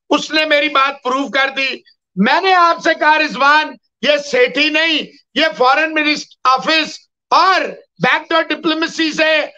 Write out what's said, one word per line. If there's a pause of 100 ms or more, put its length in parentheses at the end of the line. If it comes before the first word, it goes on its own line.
उसने
मेरी
बात
prove
कर
दी। (340)
मैंने
आपसे
कहा,
"Rizwan, (260)
ये
सेठी
नहीं, (300)
ये
foreign
minister
office (220)
और (340)
backdoor
diplomacy
से